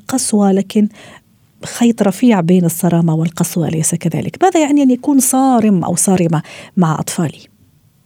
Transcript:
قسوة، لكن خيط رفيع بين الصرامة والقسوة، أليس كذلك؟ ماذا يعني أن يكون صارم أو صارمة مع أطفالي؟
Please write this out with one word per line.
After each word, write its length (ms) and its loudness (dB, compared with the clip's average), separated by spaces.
قسوة، 440 0
لكن 360 0
خيط 240 2
رفيع 380 2
بين 240 2
الصرامة 500 0
والقسوة، 520 -2
أليس 280 -4
كذلك؟ 480 -6
ماذا 160 2
يعني 240 2
أن 80 4
يكون 280 0
صارم 640 2
أو 120 -2
صارمة 460 0
مع 220 0
أطفالي؟ 400 -6